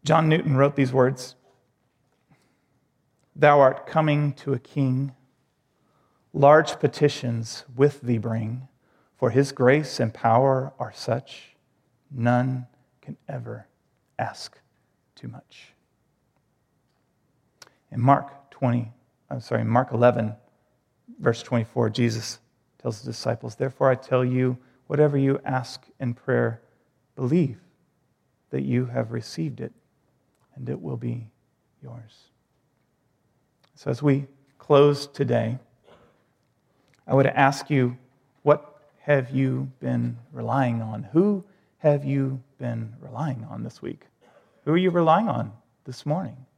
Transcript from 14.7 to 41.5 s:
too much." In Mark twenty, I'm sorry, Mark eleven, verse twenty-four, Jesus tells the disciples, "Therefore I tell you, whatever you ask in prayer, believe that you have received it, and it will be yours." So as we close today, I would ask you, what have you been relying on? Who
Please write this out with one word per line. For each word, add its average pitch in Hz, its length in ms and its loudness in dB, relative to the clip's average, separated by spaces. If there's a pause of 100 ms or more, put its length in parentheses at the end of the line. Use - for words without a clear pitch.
too - 100 -18
much." - 460 -20 (2250)
In 117 100 -6
Mark - 520 0
twenty, 120 400 -2 (360)
I'm 127 120 -8
sorry, 113 240 -4
Mark 120 260 0
eleven, 117 460 2 (840)
verse 135 240 0
twenty-four, 117 480 -2
Jesus 113 480 -4 (420)
tells 110 200 -8
the 123 100 -12
disciples, 120 460 -8
"Therefore 131 340 0
I 123 60 2
tell 127 280 -2
you, 127 320 0 (300)
whatever 147 320 2
you 135 260 0
ask 131 400 -6 (140)
in 120 160 -4
prayer, 117 480 -2 (540)
believe 139 420 0 (920)
that 135 120 -4
you 127 240 -2
have 120 240 -6
received 120 500 -8
it, - 120 -12 (840)
and 127 140 -12
it 160 120 -8
will 131 160 -10
be 117 340 -10 (520)
yours." 120 480 -20 (1400)
So - 160 -8
as 127 120 -4
we 143 240 2 (320)
close 143 480 4
today, 120 520 -2 (1500)
I 131 80 -2
would 135 120 6
ask 139 420 2
you, 127 300 0 (440)
what - 380 0 (200)
have 135 300 0
you 135 400 -2 (100)
been 120 360 -4 (160)
relying 120 480 -2
on? 110 220 -8
Who 185 420 0 (340)